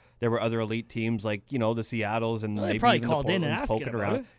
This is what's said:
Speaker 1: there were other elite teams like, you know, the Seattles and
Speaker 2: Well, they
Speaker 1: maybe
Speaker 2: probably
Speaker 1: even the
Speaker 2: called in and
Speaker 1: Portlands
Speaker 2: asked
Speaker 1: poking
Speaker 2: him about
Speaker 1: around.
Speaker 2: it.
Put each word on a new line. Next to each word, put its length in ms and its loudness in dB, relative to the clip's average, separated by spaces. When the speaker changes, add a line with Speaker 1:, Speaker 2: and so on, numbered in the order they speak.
Speaker 1:
there 100 2
were 100 2
other 200 0
elite 280 -2
teams 360 -2
like, 260 -4
you 80 -2
know, 160 2
the 80 -2
Seattles 640 -2
and 120 -2
Speaker 2:
Well, 100 -2
they 80 0
Speaker 1:
maybe 40 0
Speaker 2:
probably 200 6
Speaker 1:
even 100 -2
the 60 4
Speaker 2:
called 160 0
in 120 2
and 20 0
Speaker 1:
Portlands 160 0
Speaker 2:
asked 80 -4
Speaker 1:
poking 200 0
Speaker 2:
him 60 -6
about 80 0
Speaker 1:
around. 140 2
Speaker 2:
it. 100 -4